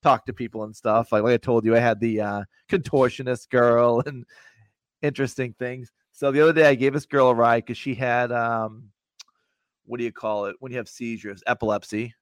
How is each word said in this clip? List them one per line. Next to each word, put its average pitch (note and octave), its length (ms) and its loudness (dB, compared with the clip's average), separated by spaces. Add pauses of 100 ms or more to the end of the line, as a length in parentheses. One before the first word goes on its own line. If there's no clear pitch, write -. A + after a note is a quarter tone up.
talk C3 240 2
to B2 60 -10
people A2 320 -10
and A2 100 -16
stuff. A2+ 380 0
Like, G#2+ 120 2
like B2 100 4
I - 20 2
told A#2 300 0
you, A2+ 100 4
I A#2 40 6
had A2+ 200 0
the, A2 220 -2
uh, G2+ 220 -6 (260)
contortionist C3 800 -2
girl A#2+ 520 4
<laughs> - 40 -6
and C3 180 -14 (760)
interesting C3 560 -4
things. B2+ 340 -12 (200)
So C#3 200 -2
the C#3+ 100 2
other D#3+ 120 6
day D#3 140 6
I C#3 60 6
gave C3 200 0
this D3 120 -6
girl C3 220 4
a B2 60 4
ride A#2 320 2
'cause A#2 120 -10
she C3+ 160 -8
had, B2 380 -2
um, A2+ 580 -6 (920)
what A#2+ 140 -10
do A#2+ 60 -4
you A2+ 80 -6
call G#2+ 340 -4
it G2+ 140 -10
when C3 120 -14
you B2+ 60 -8
have G#2+ 100 -10
seizures? G#2 580 -12
Epilepsy. A2+ 760 -4